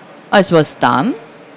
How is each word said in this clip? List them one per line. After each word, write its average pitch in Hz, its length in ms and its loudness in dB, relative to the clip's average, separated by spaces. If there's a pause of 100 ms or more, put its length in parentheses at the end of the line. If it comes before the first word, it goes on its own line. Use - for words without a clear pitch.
(320)
„Als 196 220 0
was 156 260 0
dann?“ 135 360 -2 (420)